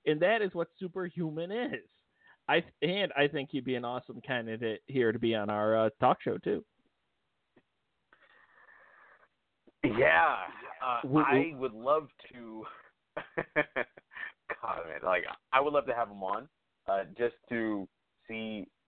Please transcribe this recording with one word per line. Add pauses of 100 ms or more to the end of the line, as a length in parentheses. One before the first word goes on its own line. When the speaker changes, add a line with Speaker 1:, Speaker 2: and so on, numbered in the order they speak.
Speaker 1:
And
that
is
what (100)
Superhuman
is. (640)
I, (180)
and
I
think
he'd
be
an
awesome
candidate
here
to
be
on
our,
uh, (100)
talk
show,
too. (3250)
Speaker 2:
Yeah. (460)
Uh,
Speaker 1:
Whoop,
whoop.
Speaker 2:
I
would
love (240)
to. (520)
<laughs>
God, (100)
man,
like, (280)
I
would
love
to
have
him
on, (400)
uh, (140)
just (140)
to (420)
see, (220)